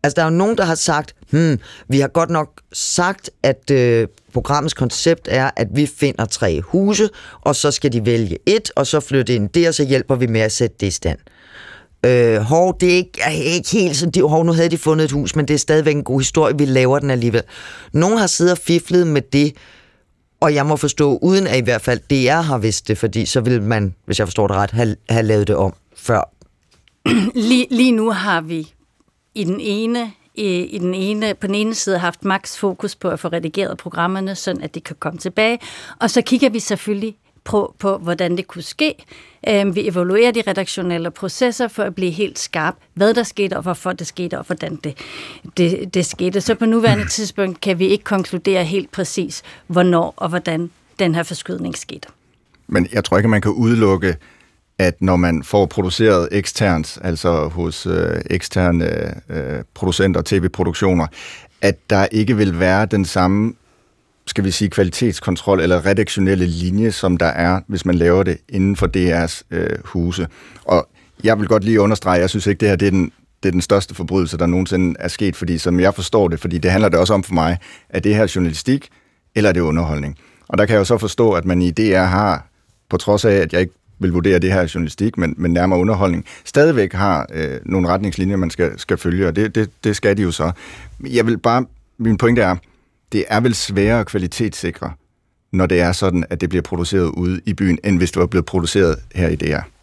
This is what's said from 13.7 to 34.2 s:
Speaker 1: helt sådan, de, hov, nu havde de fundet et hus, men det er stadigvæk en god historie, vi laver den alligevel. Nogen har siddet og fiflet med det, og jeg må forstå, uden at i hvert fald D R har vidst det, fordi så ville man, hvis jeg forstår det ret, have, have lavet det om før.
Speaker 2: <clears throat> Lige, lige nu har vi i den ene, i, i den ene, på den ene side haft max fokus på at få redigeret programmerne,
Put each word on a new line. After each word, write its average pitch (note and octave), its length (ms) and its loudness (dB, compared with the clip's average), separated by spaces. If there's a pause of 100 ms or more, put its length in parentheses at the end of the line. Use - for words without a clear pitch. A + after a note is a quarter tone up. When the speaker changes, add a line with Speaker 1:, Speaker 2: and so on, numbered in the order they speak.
Speaker 1:
helt F3+ 240 2
sådan, E3 160 -2
de, F#3 100 2
hov, D#3+ 240 4
nu E3+ 80 2
havde E3 160 2
de E3 80 0
fundet D#3 280 2
et C3+ 60 -2
hus, C#3+ 240 -4
men D3+ 120 0
det D3+ 60 2
er D3 40 2
stadigvæk D3+ 380 2
en D3 80 -2
god C3+ 160 -2
historie, C#3+ 380 2
vi D3 80 4
laver C3 340 4
den C#3+ 120 -2
alligevel. A#2 320 0 (500)
Nogen F#3 240 2
har G#3 100 2
siddet F3+ 240 2
og F3 60 0
fiflet E3+ 500 2
med C#3+ 140 2
det, C#3+ 340 0 (840)
og D#3 140 2
jeg C#3+ 120 2
må D3+ 120 2
forstå, C#3+ 440 0
uden F#3+ 260 4
at B2+ 100 0
i B2 60 0
hvert A2+ 180 0
fald A#2+ 180 0
D C3 300 0
R D#3+ 120 2
har D3 160 -2
vidst G#2+ 300 -2
det, G#2+ 100 0
fordi A2+ 280 -2
så - 160 0
ville A#2+ 220 2
man, G#2 320 -2 (100)
hvis - 140 -2
jeg G#2 80 0
forstår G2+ 200 0
det G2 100 0
ret, G2+ 140 0
have, A2 240 0 (140)
have A2+ 140 2
lavet G#2 240 2
det G#2 80 2
om F#2+ 180 0 (220)
før. - 340 -2 (760)
Speaker 2:
<clears throat> - 40 0 (260)
Lige, B3 360 2
lige B3+ 200 4
nu A3 200 2
har F#3 300 -2
vi D#3+ 320 -8 (600)
i G#3+ 80 -4
den F3+ 160 -2
ene, A3+ 520 -4 (240)
i, G#3+ 120 -4 (160)
i - 140 -8
den F3+ 160 -2
ene, G#3 400 -2
på - 140 -6
den G3 80 -2
ene G#3+ 200 -2
side F#3+ 220 -2
haft F3 280 -4
max G3 320 -4
fokus G3 380 -4
på F#3 140 -6
at D#3+ 100 -4
få - 80 -8
redigeret E3+ 500 -4
programmerne, F#3 580 -4